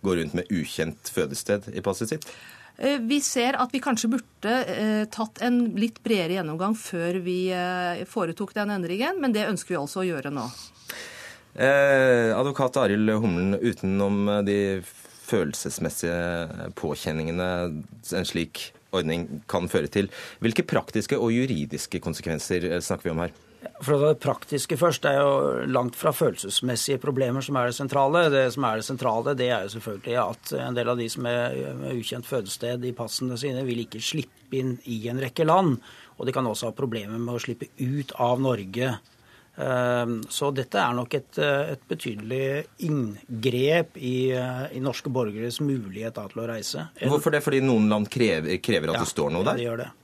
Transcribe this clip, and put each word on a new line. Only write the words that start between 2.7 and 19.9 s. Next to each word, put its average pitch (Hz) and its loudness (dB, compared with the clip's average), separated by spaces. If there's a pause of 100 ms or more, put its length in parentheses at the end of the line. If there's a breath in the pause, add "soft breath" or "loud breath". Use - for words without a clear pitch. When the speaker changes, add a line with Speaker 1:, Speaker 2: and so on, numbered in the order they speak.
Speaker 2:
Eh, 277 0
vi 247 0
ser 262 0
at 254 0
vi 269 0
kanskje 233 0
burde, 233 0
eh, 214 0
tatt 220 -6
en 240 2
litt 220 -2
bredere 190 2
gjennomgang 170 0
før 175 -2
vi, 180 0
eh, 180 -2
foretok 185 -4
den 208 -2
endringen, 208 -2
men 262 2
det 208 2
ønsker 196 -2
vi 180 -2
altså 147 -4
å 185 0
gjøre 143 -2
nå. 120 -4 (1080 loud breath)
Speaker 1:
Eh, 131 6
advokat 135 2
Arild 107 4
Humlen, 98 2
utenom, 101 2
eh, 104 2
de 101 2 (720)
følelsesmessige 85 -2
påkjenningene 80 -4 (640)
en 90 0
slik - -6 (200)
ordning 82 -2
kan 90 -2
føre 78 0